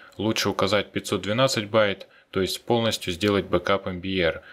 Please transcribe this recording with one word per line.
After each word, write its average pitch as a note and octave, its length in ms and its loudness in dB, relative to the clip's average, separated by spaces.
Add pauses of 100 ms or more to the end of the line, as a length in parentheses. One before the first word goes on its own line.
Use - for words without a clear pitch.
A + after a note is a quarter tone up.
(180)
лучше G#2+ 300 0
указать G2 420 0
пятьсот G2+ 320 -4
двенадцать A2+ 440 0
байт, G2+ 400 2 (240)
то F#2+ 100 -2
есть - 240 -4
полностью A2+ 480 0
сделать G2 340 0
бэкап F#2+ 400 0
M F2+ 140 -8
B F#2+ 180 -4
R. - 240 0 (100)